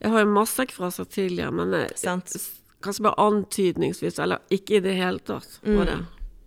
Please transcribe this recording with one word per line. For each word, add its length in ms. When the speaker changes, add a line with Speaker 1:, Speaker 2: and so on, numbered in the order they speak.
Speaker 1:
Jeg 120
har 80
jo 120
masse 280
ekfraser 440
tidligere, 480
men 200
jeg, 240
Speaker 2:
Sant. 320
Speaker 1:
s-, 220
kanskje 240
bare 140
antydningsvis, 1000
eller 200
ikke 260
i 80
det 120
hele 240
tatt, 420
var 220
Speaker 2:
Mm. 20
Speaker 1:
det. 140